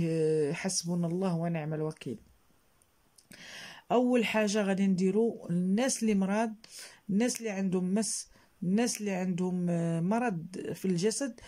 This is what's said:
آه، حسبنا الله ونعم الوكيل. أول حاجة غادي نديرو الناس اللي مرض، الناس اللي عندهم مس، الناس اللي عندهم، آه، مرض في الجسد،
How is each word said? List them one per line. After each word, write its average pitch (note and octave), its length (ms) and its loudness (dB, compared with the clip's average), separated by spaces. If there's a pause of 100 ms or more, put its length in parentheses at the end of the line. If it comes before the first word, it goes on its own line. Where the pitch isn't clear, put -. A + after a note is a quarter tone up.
آه، D#3 440 4
حسبنا F3 540 -2
الله F3 280 0
ونعم E3 380 -2
الوكيل. D#3 460 -6 (1700)
أول B3 340 4
حاجة G#3+ 360 2
غادي G3 260 2
نديرو F#3+ 640 2
الناس G3 520 2
اللي A3 140 2
مرض، G#3 380 0 (560)
الناس A#3+ 300 2
اللي A3+ 100 -6
عندهم F#3 440 -2
مس، - 380 -4 (320)
الناس G#3+ 360 0
اللي G#3 120 -4
عندهم، F3+ 580 -2
آه، E3 300 0
مرض G3 460 -2 (280)
في - 120 -8
الجسد، G#3+ 640 0